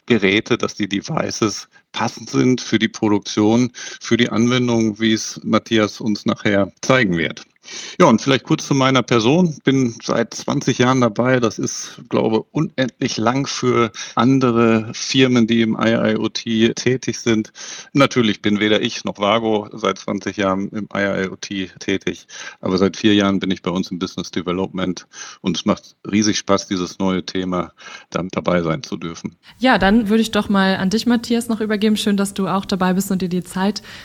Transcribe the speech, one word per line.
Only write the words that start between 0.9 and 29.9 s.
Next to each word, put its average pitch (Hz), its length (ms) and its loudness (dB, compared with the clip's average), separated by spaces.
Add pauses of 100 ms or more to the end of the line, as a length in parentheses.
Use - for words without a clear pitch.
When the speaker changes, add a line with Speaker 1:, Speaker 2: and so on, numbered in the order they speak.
Speaker 1:
passend 113 380 -6
sind 127 300 2
für - 180 -2
die 107 120 0
Produktion, 110 840 2 (300)
für - 160 0
die - 120 0
Anwendung, 113 720 2
wie 113 140 2
es - 300 -6
Matthias 110 580 0
uns 104 240 -4
nachher 101 460 0 (100)
zeigen 117 360 2
wird. - 280 -4 (540)
Ja, 180 60 8
und 117 160 6
vielleicht 135 220 2
kurz - 240 -2
zu 147 80 0
meiner 135 260 4
Person. 135 640 2
Bin 131 400 2
seit - 320 -2
zwanzig - 420 -2
Jahren 127 240 4
dabei. 123 380 2
Das 113 180 0
ist, - 420 -8 (100)
glaube, 113 420 0
unendlich 131 680 -4
lang 127 300 0
für 120 440 0 (220)
andere 117 800 4
Firmen, 123 540 2
die 113 160 2
im 113 120 0
I 113 360 0
I 110 40 0
O 110 140 -2
T 113 460 0
tätig 123 420 -2
sind. 110 340 -2 (400)
Natürlich 123 520 2
bin 104 160 2
weder 107 240 4
ich - 200 -6
noch 101 140 -6
Vago 104 560 2
seit 101 240 -2
zwanzig 101 400 -6
Jahren 98 320 0
im 104 240 -8
I 98 300 -2
I 95 40 -2
O 98 100 -12
T 95 420 -8
tätig, - 480 -4 (340)
aber 92 160 -2
seit 95 200 2
vier 107 180 4
Jahren 98 240 4
bin 92 100 -4
ich - 140 -4
bei 90 80 -2
uns 90 180 -4
im 90 80 -8
Business 90 320 -6
Development 90 800 -4 (340)
und 87 160 -2
es - 80 -10
macht - 300 -2 (100)
riesig 104 320 2
Spaß, 98 300 0
dieses 90 320 -6
neue 92 260 0
Thema 92 460 -4 (400)
dann 85 180 -6
dabei 90 320 0
sein 80 220 -2
zu - 120 -8
dürfen. 82 420 -12 (200)
Speaker 2:
Ja, 240 220 4
dann 196 300 4